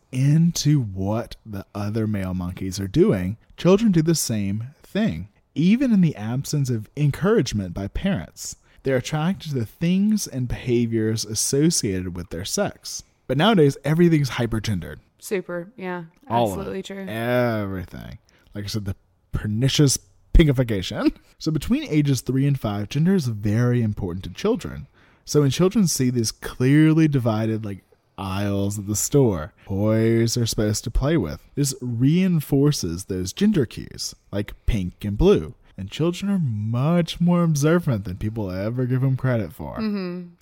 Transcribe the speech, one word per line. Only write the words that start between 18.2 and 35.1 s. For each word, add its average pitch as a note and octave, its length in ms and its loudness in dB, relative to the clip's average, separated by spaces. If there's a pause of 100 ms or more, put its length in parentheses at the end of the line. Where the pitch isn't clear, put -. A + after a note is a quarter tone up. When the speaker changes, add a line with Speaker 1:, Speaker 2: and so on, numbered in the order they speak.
Speaker 1:
Like G#2 120 -10
I - 20 -10
said, G2+ 180 -6
the G2 100 -6 (360)
pernicious B2+ 680 2 (360)
pinkification. C3+ 840 4
<laughs> - 40 -20 (180)
So D#3+ 120 -2
between G#3+ 320 0
ages C#3+ 380 2
three C3 260 0
and C#3 120 0
five, G#2 300 -4
gender E3 240 2
is E3 140 0
very A#2 560 0
important G2 400 -4
to F2 80 -12
children. F3 560 -4 (360)
So - 180 2
when C#3 100 2
children F#3+ 340 2
see C3 240 0
these A#2+ 220 0
clearly D#3 760 4
divided, A2 560 0
like, G2+ 200 -10 (340)
aisles G2+ 600 -2
at G2 80 -8
the G#2 80 -2
store, G#2 580 2 (140)
toys A2 680 2
are A#2 120 0
supposed G#2+ 380 -2
to A#2+ 40 -6
play C#3 260 0
with, D#2 240 -2 (140)
this C3+ 260 -2
reinforces C#3 1300 2
those F#2 280 -6
gender G3+ 340 2
cues, - 480 -12 (160)
like G2+ 240 -6 (100)
pink F#2 400 -2
and G#2 100 -4